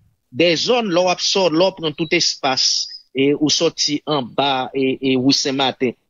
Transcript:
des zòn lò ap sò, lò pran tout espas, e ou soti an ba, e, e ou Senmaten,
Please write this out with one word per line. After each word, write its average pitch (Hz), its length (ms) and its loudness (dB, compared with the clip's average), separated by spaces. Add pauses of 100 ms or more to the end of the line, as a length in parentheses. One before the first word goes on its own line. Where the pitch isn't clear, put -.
(320)
des 156 360 2
zòn 233 200 2
lò 180 240 2
ap 175 120 -4
sò, 190 240 2
lò 175 280 2
pran 160 200 -6
tout 165 200 -4
espas, - 720 -2 (240)
e 139 220 2
ou 143 180 0
soti 151 540 0
an 139 300 -2
ba, 135 360 -2
e, 131 280 0
e 131 180 2
ou 135 160 4
Senmaten, 131 640 -2 (140)